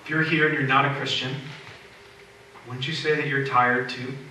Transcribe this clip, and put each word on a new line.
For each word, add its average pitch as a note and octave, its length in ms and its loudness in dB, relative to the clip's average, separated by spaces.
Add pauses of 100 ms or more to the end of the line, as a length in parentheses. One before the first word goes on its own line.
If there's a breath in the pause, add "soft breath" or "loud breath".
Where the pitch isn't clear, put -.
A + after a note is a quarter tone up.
if D3+ 60 -8
you're D#3 120 4
here D3+ 240 4
and D3+ 80 2
you're C#3 140 0
not C3+ 160 4
a C3+ 100 0
Christian, B2+ 400 -2 (1300)
wouldn't C3 180 -8
you D#3+ 60 -4
say D3+ 240 0
that C#3+ 100 -2
you're C3+ 200 0
tired B2 420 4
too? B2+ 260 -8 (160)